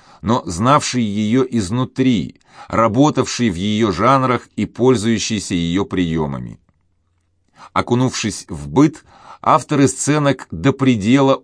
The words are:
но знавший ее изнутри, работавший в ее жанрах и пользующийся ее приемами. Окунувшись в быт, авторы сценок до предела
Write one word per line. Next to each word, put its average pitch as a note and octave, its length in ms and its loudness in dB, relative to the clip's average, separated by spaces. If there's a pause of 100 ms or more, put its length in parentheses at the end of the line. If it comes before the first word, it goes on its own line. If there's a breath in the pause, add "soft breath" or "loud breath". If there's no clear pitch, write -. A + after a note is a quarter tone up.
(220 soft breath)
но A#2 240 0
знавший B2 560 0
ее G#2+ 460 0
изнутри, A#2 920 -2 (280 loud breath)
работавший A#2 840 0
в E2+ 40 -2
ее G#2 380 0
жанрах B2 640 0
и G#2 100 -2
пользующийся A2+ 880 0
ее F2 300 -2
приемами. D#2 760 -4 (1120 loud breath)
Окунувшись A#2 760 -2
в D2 200 -12
быт, C#3 360 2 (380 loud breath)
авторы C#3+ 460 2
сценок C#3 640 -2
до F2 220 0
предела C3 720 2